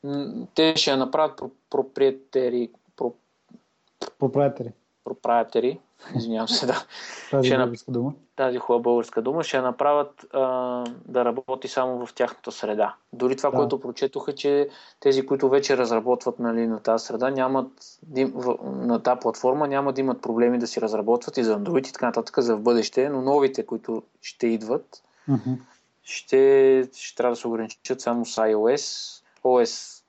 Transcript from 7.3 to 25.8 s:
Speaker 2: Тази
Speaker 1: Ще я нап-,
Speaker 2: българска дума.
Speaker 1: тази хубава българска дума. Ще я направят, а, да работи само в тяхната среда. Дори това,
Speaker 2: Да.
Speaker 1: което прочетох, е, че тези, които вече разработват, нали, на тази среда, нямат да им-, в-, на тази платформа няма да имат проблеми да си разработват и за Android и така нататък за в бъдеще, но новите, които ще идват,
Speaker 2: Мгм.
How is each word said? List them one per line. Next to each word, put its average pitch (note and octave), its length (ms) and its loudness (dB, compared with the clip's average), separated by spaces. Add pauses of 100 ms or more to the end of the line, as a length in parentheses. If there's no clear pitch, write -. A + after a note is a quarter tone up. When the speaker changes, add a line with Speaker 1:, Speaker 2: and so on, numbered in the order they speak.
Speaker 2:
Тази C3+ 160 4
Speaker 1:
Ще B2+ 80 4
я B2+ 40 2
нап-, B2+ 40 4
Speaker 2:
българска A#2+ 280 -6
дума. B2+ 220 -2 (220)
Speaker 1:
тази B2+ 220 0
хубава A#2+ 240 2
българска A#2 400 0
дума. D3 220 -2
Ще D3+ 140 -2
я C3 60 0
направят, C#3+ 720 0
а, C#3 60 0 (640)
да B2 200 0
работи C3 420 -4
само B2+ 380 -2
в - 80 -18
тяхната - 380 -4
среда. G#2+ 440 -2 (180)
Дори B2+ 220 0
това, C#3+ 160 -2
Speaker 2:
Да. B2+ 60 0
Speaker 1:
което C#3 220 0
прочетох, C3+ 480 -6
е, C#3+ 80 -6
че C#3+ 340 0 (300)
тези, C3+ 260 4
които C3+ 240 2
вече C3+ 280 4
разработват, A#2+ 640 0
нали, A#2 280 0
на A2+ 120 -2
тази A2+ 260 0
среда, B2 240 -2
нямат C3 380 0 (360)
да C#3 180 -4
им-, C3+ 140 0
в-, B2+ 500 -4
на A#2 180 0
тази B2 160 2
платформа C3 480 0
няма C#3 260 0
да C3+ 80 -4
имат C3 200 -2
проблеми A#2+ 380 2
да A#2 80 -2
си A#2 140 -4
разработват A2 560 0
и B2+ 60 0
за A2 160 2
Android C3+ 300 -2
и - 40 -20
така - 120 -4
нататък C#3+ 340 -2
за A#2 160 2
в G#2 60 -6
бъдеще, A#2+ 480 2
но C3+ 120 -4
новите, C3+ 440 2
които A2+ 380 -6 (180)
ще - 260 -4
идват, A2+ 560 -4 (240)
Speaker 2:
Мгм. B2+ 260 0 (500)